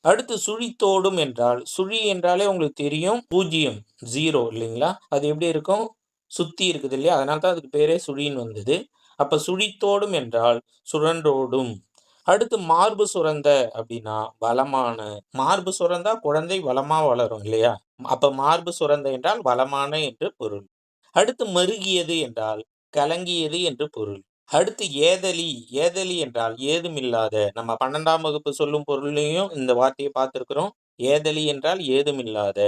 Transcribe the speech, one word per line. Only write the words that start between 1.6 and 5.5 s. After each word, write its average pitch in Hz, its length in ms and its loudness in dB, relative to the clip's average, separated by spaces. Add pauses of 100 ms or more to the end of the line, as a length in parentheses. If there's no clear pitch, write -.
சுழி 190 420 -4
என்றாலே 180 400 2
உங்களுக்கு 175 300 -2
தெரியும், 160 500 -2
பூஜ்ஜியம், 160 500 0 (320)
ஜீரோ 147 380 0
இல்லைங்களா? 113 420 -2 (200)
அது 143 180 0
எப்படி 151 200 0
இருக்கும்? 170 380 0 (480)